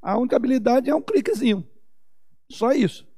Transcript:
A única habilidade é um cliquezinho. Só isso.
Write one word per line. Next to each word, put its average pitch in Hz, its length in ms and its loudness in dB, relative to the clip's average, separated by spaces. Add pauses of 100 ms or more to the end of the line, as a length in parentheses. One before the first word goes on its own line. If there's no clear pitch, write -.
A 196 160 -2
única 247 180 0
habilidade 247 540 2
é 294 60 0
um 320 60 0
cliquezinho. 240 640 0 (840)
Só 233 200 0
isso. 254 360 0 (100)